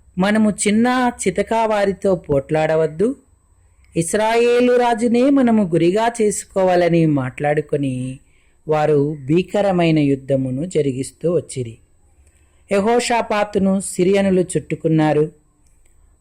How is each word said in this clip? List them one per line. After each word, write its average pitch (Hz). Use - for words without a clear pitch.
"మనము 208
చిన్న 240
చితకా 208
వారితో 202
పోట్లాడవద్దు, 156
ఇస్రాయేలు 233
రాజునే 240
మనము 240
గురిగా 180
చేసుకోవాలని" 180
మాట్లాడుకొని 139
వారు 151
భీకరమైన 175
యుద్ధమును 135
జరిగిస్తూ 143
వచ్చిరి. 123
యెహోషాపాతును 208
సిరియనులు 190
చుట్టుకున్నారు. 156